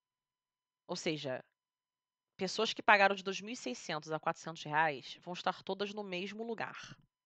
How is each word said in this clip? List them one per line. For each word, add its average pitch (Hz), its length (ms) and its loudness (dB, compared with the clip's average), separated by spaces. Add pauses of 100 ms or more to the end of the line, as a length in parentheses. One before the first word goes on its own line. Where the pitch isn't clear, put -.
(880)
Ou 202 80 -4
seja, 147 500 -4 (920)
pessoas 214 360 -2
que - 100 -8
pagaram 196 320 10
de 190 100 -6
dois 185 160 -4
mil 214 140 -10
e - 20 -8
seiscentos 156 560 -6
a 156 80 -2
quatrocentos 165 420 -6
reais 151 600 0
vão 175 100 -10
estar - 300 -4
todas 202 300 -4
no 208 120 -8
mesmo 196 400 -6
lugar. 160 520 -8 (300)